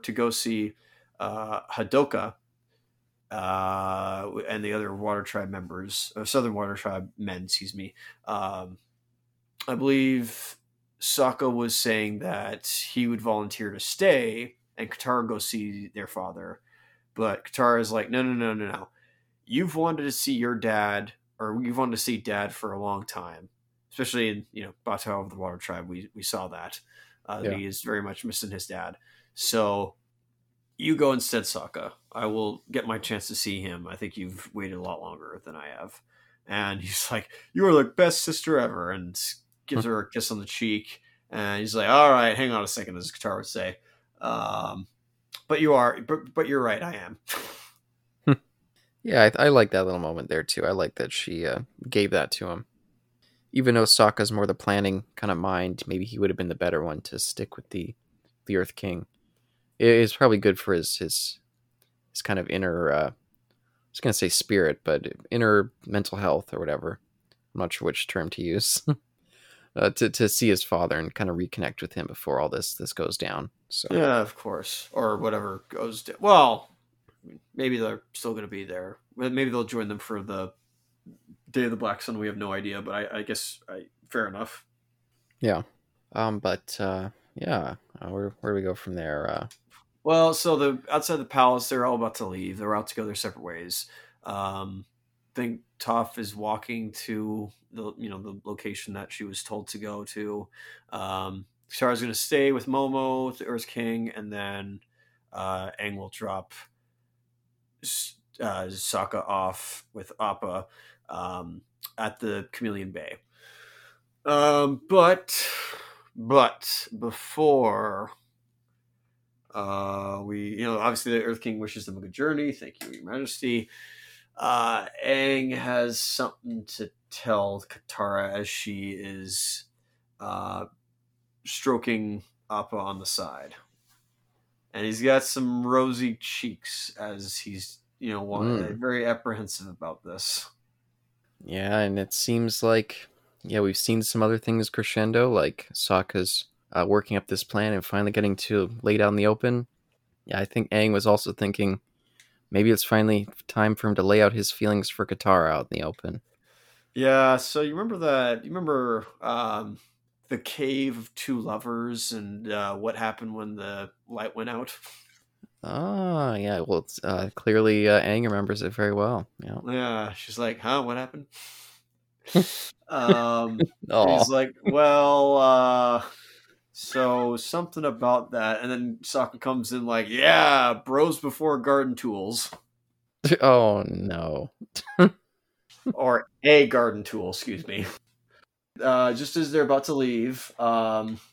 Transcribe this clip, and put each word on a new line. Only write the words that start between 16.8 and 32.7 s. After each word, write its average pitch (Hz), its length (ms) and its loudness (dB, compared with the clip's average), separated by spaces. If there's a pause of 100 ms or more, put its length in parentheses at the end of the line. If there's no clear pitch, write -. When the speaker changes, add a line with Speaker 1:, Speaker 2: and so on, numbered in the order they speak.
Speaker 1:
but 107 300 -2
Katara 120 360 4
is 107 120 -2
like, 110 180 -2
"No, 127 120 0
no, 127 100 0
no, 117 220 -2
no, 107 180 -6
no. - 160 -12 (580)
You've 156 300 -2
wanted 160 280 0
to 139 80 -2
see 139 220 -2
your 120 200 0
dad, 104 600 0 (240)
or 110 240 -4
you've 120 160 -2
wanted 123 140 0
to 110 60 -4
see 117 200 -2
Dad 104 360 -4
for 104 180 -10
a 101 80 -8
long 101 260 -4
time," 87 440 -14 (400)
especially 123 400 -2
in, 104 220 -8
you 107 120 -12
know, 92 100 -16 (120)
Bato 101 380 -4
of 95 60 -14
the 95 60 -18
Water 90 220 -8
Tribe. 87 300 -10
We, 92 260 -12
we 101 80 -16
saw 92 260 -6
that, 85 320 -14 (580)
uh, 104 40 -8
that 104 100 -2
Speaker 2:
Yeah. 98 60 -4
Speaker 1:
he 98 80 -8
is 98 160 -8
very 104 200 -4
much 98 220 -10
missing 107 260 -6
his 95 160 -10
dad. 90 300 -10 (380)
So 101 600 0 (840)
you 156 180 0
go 143 160 4
instead, 120 320 0
Sokka. - 480 -8 (200)
I 113 140 -4
will 107 440 -4